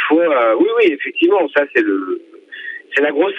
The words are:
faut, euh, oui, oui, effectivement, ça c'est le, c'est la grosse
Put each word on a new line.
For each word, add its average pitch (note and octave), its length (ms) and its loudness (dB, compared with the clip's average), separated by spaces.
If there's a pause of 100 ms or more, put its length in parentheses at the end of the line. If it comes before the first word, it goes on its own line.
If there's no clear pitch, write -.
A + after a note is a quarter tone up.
faut, D#3 120 2
euh, B2+ 400 2
oui, G4 80 4 (120)
oui, A4+ 120 4
effectivement, F#4 640 0
ça C#3+ 80 2 (100)
c'est A2+ 100 2
le, F#2 360 -4 (760)
c'est C#3 80 0
la D3 100 0
grosse F3+ 280 0